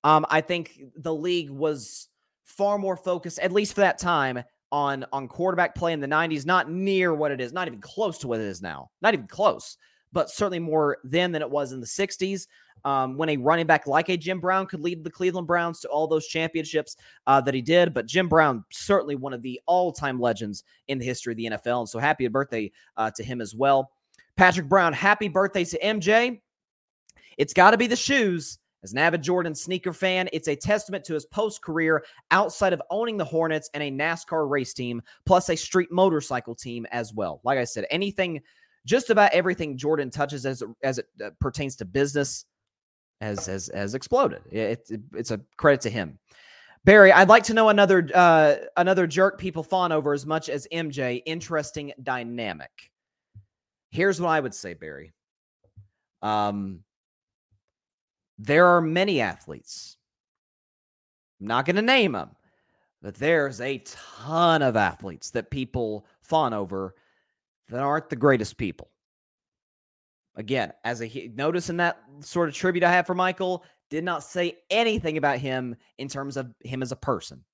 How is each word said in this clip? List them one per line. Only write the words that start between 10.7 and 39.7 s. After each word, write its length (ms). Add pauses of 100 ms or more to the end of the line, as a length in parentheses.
then 280
than 100
it 80
was 220
in 100
the 40
sixties, 640 (360)
um, 320
when 140
a 80
running 300
back 180
like 240
a 80
Jim 220
Brown 260
could 140
lead 240
the 80
Cleveland 340
Browns 360
to 80
all 180
those 180
championships, 680 (320)
uh, 140
that 120
he 80
did. 320
But 140
Jim 200
Brown, 440
certainly 440
one 180
of 100
the 240
all-time 520
legends 440 (240)
in 100
the 80
history 280
of 40
the 80
N 80
F 140
L. 140
And 80
so 100
happy 300
birthday, 420 (260)
uh, 140
to 120
him 180
as 120
well. 380 (440)
Patrick 320
Brown, 260
"Happy 340
birthday 380
to 180
M 160
J. 420 (960)
It's 160
gotta 240
be 80
the 100
shoes. 640 (260)
As 100
an 40
avid 240
Jordan 320
sneaker 400
fan, 400
it's 140
a 80
testament 500
to 80
his 140
post-career 760 (280)
outside 420
of 160
owning 260
the 80
Hornets 520
and 80
a 80
nascar 580
race 240
team, 300 (200)
plus 260
a 60
street 360
motorcycle 640
team 360
as 220
well." 300
Like 160
I 40
said, 280
anything, 500 (460)
just 240
about 220
everything 440